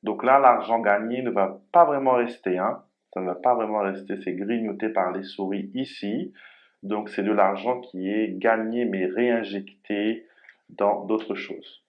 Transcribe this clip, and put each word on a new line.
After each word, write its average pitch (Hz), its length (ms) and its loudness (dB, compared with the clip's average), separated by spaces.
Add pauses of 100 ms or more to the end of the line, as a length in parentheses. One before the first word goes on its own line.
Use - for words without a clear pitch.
Donc 104 220 -4
là, 135 160 6
l'argent 117 400 4
gagné 110 420 0
ne 120 80 -2
va 98 300 0 (100)
pas 170 140 8
vraiment 135 300 2
rester, 117 440 0
hein. 107 240 -2 (320)
Ça 92 60 -4
ne 92 60 -4
va 90 100 -4
pas 123 180 2
vraiment 107 260 -2
rester, 98 420 -4
c'est 90 100 -4
grignoté 107 560 -2
par 95 240 0
les 98 100 -6
souris 98 520 -6
ici. 202 580 -6 (500)
Donc 104 280 -6
c'est 101 120 -4
de 101 80 0
l'argent 98 500 2
qui 92 300 -8
est 104 260 -2
gagné 113 480 0
mais 95 220 -2
réinjecté 107 1200 -2 (440)
dans 101 340 0
d'autres 110 320 -2
choses. - 520 -14